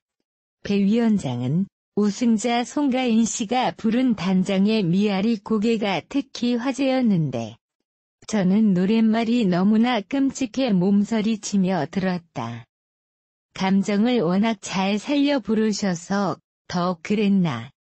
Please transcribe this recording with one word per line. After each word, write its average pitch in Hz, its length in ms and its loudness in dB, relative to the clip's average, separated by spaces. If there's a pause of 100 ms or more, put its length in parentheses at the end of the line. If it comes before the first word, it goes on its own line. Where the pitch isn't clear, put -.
(640)
배 202 200 0
위원장은 190 840 0 (280)
우승자 233 680 0
송가인 247 600 0
씨가 233 520 -2
부른 233 400 0
단장의 190 640 2
미아리 196 560 0
고개가 208 720 -2
특히 247 460 -4
화제였는데, 226 1040 0 (720)
"저는 202 480 2
노랫말이 220 720 2
너무나 214 540 2
끔찍해 262 720 -2
몸서리치며 202 1200 0
들었다. 170 720 -6 (880)
감정을 202 680 0
워낙 202 400 0
잘 196 380 -2
살려 285 400 0
부르셔서 202 960 -2 (320)
더 180 340 -2
그랬나 185 680 0 (140)